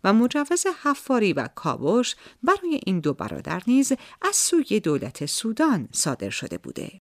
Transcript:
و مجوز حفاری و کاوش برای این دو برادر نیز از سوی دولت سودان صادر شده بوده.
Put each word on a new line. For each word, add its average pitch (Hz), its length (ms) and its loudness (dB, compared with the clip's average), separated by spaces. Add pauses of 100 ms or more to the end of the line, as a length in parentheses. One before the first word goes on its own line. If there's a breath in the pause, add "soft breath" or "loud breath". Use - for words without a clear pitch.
و 196 80 4
مجوز 285 540 2 (160)
حفاری 247 500 0
و 131 220 -2
کاوش 165 600 0 (260 loud breath)
برای 349 440 0
این 180 140 0
دو 147 140 0
برادر 147 520 -8
نیز 262 260 4 (300 loud breath)
از 381 140 0
سوی 269 440 2
دولت 147 460 -2
سودان 226 680 0
صادر 120 380 -2
شده - 280 -8
بوده. - 480 -12